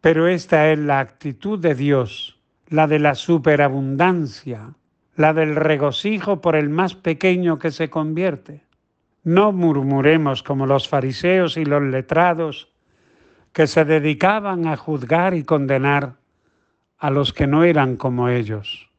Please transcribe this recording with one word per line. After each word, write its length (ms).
Pero 260
esta 440
es 80
la 200
actitud 600
de 160
Dios, 640
la 180
de 100
la 160
superabundancia, 1600
la 180
del 220
regocijo 880
por 140
el 140
más 260
pequeño 640
que 100
se 220
convierte. 720
No 280
murmuremos 920
como 240
los 220
fariseos 680
y 80
los 180
letrados 880
que 160
se 160
dedicaban 840
a 100
juzgar 560
y 100
condenar 720
a 120
los 240
que 120
no 200
eran 320
como 320
ellos. 680